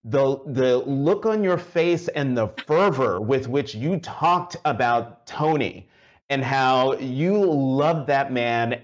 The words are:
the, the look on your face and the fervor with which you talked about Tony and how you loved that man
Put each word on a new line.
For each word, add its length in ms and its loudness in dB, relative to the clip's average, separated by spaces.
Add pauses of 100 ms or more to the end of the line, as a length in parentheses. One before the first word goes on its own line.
the, 440 2
the 320 2
look 460 0
on 180 2
your 140 2
face 520 0
and 280 -2
the 120 0 (180)
fervor 520 2
with 280 0
which 260 -4
you 260 -2
talked 640 -2
about 600 -2
Tony 640 -2 (400)
and 140 0
how 540 2
you 460 -2
loved 640 0
that 240 0
man 420 0 (100)